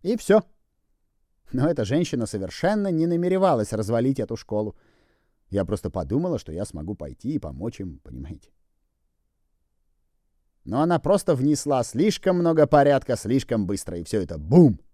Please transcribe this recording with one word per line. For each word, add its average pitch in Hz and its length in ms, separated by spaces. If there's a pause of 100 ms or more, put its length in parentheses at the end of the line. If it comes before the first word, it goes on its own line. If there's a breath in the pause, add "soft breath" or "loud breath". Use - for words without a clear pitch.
И 214 160
всё. 214 240 (1080)
Но 127 160
эта 123 200
женщина 131 400
совершенно 185 640
не 165 180
намеревалась 175 680
развалить 117 480
эту 113 160
школу. 107 400 (720)
Я 95 160
просто 95 240
подумала, 117 500
что - 140
я 104 140
смогу 82 280
пойти 76 380
и 156 60
помочь 80 420
им, 85 200
понимаете. 71 500 (2250)
Но 131 180
она 170 160
просто 180 360
внесла 135 500
слишком 185 540
много 160 280
порядка 139 500
слишком 113 500
быстро, 95 320
и 82 60
всё 107 160
это 82 160
бум! 107 420 (160)